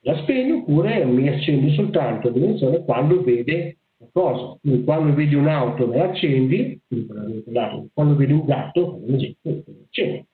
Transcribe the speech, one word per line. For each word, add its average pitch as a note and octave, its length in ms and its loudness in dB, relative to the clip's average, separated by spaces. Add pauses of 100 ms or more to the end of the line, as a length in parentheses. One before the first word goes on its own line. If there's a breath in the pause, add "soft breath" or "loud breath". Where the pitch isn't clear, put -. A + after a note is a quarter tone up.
la D3+ 220 -4
spegni, C4+ 300 0
oppure F#3+ 540 0
mi B2+ 220 2
accende D3 440 0
soltanto B2+ 560 0
l'illuminazione C3+ 560 0
quando D3 380 2
vede C3+ 560 -2 (180)
qualcosa. B2 640 -4
Quindi B2+ 240 0
quando D3+ 300 2
vedi D3 200 2
un'auto C#3 520 2
me A2+ 100 0
la F3 140 2
accendi, C#3+ 760 0
quindi A2+ 200 -6 (880)
quando D3 200 4
vedi C#3 180 4
un D3+ 120 2
gatto, - 540 -2
per B2 160 -4
esempio, - 360 -4
me - 140 -6
la - 220 -20
accendi. - 480 -6